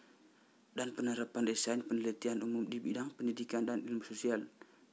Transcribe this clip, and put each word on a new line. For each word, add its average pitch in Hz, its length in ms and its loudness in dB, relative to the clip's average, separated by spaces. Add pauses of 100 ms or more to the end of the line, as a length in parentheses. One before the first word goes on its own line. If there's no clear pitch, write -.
(720)
dan 127 240 -2
penerapan 120 480 0
desain 117 400 2
penelitian 113 560 0
umum 117 240 0
di 117 160 -4
bidang 123 320 -2
pendidikan 120 560 0
dan 120 160 0
ilmu 117 160 -2
sosial 110 400 0 (520)